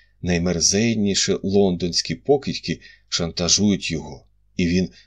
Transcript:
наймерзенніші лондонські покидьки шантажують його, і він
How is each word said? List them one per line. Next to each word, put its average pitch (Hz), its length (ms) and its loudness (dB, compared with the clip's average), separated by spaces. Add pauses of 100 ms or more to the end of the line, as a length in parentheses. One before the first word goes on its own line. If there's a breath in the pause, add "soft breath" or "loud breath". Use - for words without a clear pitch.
(220 soft breath)
наймерзенніші 92 1200 0
лондонські 92 720 0
покидьки - 640 -2 (260 loud breath)
шантажують 87 840 0
його, 78 340 -10 (300)
і 90 120 0
він 87 220 2 (180 loud breath)